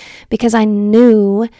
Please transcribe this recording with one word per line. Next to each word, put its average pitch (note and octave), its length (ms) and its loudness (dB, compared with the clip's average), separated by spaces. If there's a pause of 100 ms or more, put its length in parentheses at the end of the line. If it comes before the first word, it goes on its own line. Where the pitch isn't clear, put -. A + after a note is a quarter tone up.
(280)
because A3+ 260 -4
I A3 100 0
knew G#3+ 840 0 (120)